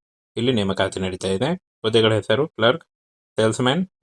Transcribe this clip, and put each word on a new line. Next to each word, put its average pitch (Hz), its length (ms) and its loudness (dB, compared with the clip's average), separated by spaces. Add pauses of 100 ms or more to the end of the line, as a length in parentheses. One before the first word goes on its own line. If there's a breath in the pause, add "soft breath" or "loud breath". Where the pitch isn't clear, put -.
(360)
ಇಲ್ಲಿ 123 180 0
ನೇಮಕಾತಿ 95 460 -2
ನಡೀತಾ 92 280 -4
ಇದೆ. 120 280 -2
ಹುದ್ದೆಗಳ 110 580 0
ಹೆಸರು 110 340 0
ಕ್ಲರ್ಕ್, 120 360 0 (560)
ಸೇಲ್ಸ್‌ಮ್ಯಾನ್ 127 480 0 (160)